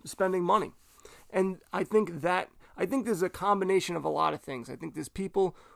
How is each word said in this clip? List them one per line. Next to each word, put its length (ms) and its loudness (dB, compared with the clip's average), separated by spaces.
spending 380 0
money." 300 2
And 300 0
I 100 -2
think 380 0
that, 280 0
I 80 0
think 200 -2
there's 160 0
a 80 0
combination 680 2
of 80 -6
a 40 0
lot 240 2
of 80 -8
things. 280 -10
I 80 -10
think 160 -12
there's 160 -8
people 480 -2